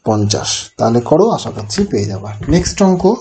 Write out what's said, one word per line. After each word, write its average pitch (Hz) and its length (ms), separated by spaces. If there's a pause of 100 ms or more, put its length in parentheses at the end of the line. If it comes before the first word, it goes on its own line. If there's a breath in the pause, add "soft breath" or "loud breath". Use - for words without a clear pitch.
পঞ্চাশ। 104 720
তাহলে 117 240
করো, 165 300
আশা - 200
করছি - 340
পেয়ে 117 200
যাবা। 104 300 (140)
নেক্সট 170 340
অঙ্ক 190 380